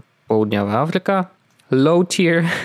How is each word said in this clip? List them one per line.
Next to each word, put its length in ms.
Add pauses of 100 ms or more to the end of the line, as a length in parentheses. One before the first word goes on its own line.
(280)
Południowa 520
Afryka. 460 (440)
Low 380
tier, 360 (200)